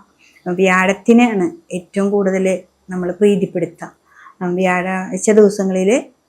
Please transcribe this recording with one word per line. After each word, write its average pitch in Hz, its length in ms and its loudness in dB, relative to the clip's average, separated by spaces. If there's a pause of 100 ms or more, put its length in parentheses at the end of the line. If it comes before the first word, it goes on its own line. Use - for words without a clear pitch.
(480)
വ്യാഴത്തിനെയാണ് 190 1300 0
ഏറ്റവും 196 360 -6
കൂടുതൽ 190 480 0 (320)
നമ്മൾ 180 200 -6
പ്രീതിപ്പെടുത്തുക. 180 840 -2 (500)
ഉം, 180 120 -4
വ്യാഴാഴ്ച 185 760 -2
ദിവസങ്ങളിൽ 202 720 2 (260)